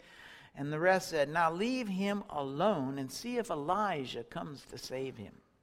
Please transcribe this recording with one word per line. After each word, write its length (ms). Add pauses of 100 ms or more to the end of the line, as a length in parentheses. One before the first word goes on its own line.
(560)
And 140
the 80
rest 300
said, 220
'Now 200
leave 380
him 400
alone 720
and 120
see 280
if 120
Elijah 720
comes 440
to 120
save 380
him.'" 240 (220)